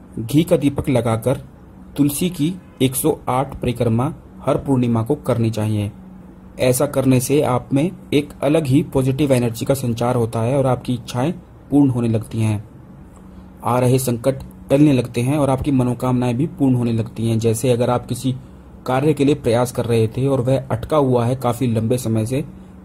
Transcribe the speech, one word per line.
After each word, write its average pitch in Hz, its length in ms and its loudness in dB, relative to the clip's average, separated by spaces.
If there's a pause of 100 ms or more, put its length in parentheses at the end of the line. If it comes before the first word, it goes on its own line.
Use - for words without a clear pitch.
(200)
घी 127 240 2
का 170 140 4
दीपक 139 320 -2
लगाकर 117 520 0 (560)
तुलसी 147 320 0
की 160 240 -2 (280)
एक 131 140 2
सौ - 220 0 (120)
आठ 131 320 -2
परिक्रमा 120 520 -2 (280)
हर - 160 0
पूर्णिमा 123 460 0
को 143 140 -2
करनी 117 340 0
चाहिए। 107 400 -2 (680)
ऐसा 127 260 2
करने 131 320 2
से 139 240 2
आप 123 300 -2
में 143 160 2 (240)
एक 147 200 0 (100)
अलग 147 240 2
ही 139 160 4
positive 135 500 0
energy 120 320 0
का - 100 0
संचार 120 400 -2
होता 113 260 -2
है 123 160 0
और 131 100 2
आपकी 123 260 -2
इच्छाएं 123 380 -4 (400)
पूर्ण 143 180 6
होने 120 180 0
लगती 110 340 -2
हैं। 107 220 0 (1000)
आ 120 140 2
रहे 127 200 4
संकट 127 440 -2 (260)
टलने 147 240 6
लगते 120 280 0
हैं 135 160 0
और 135 120 2
आपकी 135 220 0
मनोकामनाएं 123 680 0
भी 147 120 0
पूर्ण 135 260 2
होने 120 180 0
लगती 113 360 -4
हैं। 113 100 2
जैसे 113 320 2
अगर 120 180 2
आप 123 160 -2
किसी 127 280 -4 (520)
कार्य 135 280 2
के 147 120 0
लिए 147 100 4
प्रयास 123 360 0
कर 123 140 -4
रहे 113 220 2
थे 123 200 -4
और 135 140 0
वह 131 300 0
अटका - 260 -2
हुआ 127 280 2
है 123 100 0
काफ़ी 123 320 -2
लंबे 113 300 0
समय 110 280 -2
से, 127 180 -2 (400)